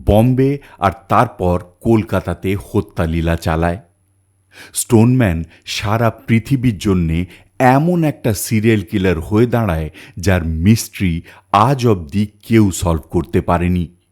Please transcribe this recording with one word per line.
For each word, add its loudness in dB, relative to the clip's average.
বম্বে 2
আর 0
তারপর 0
কলকাতাতে -2
হত্যালীলা -4
চালায়। -2
স্টোনম্যান 2
সারা -2
পৃথিবীর -2
জন্যে -2
এমন 2
একটা -2
সিরিয়াল 0
কিলার -2
হয়ে 0
দাঁড়ায়, -2
যার 0
মিস্ট্রি 0
আজ 2
অবধি -2
কেউ 4
সলভ -2
করতে -2
পারেনি। 0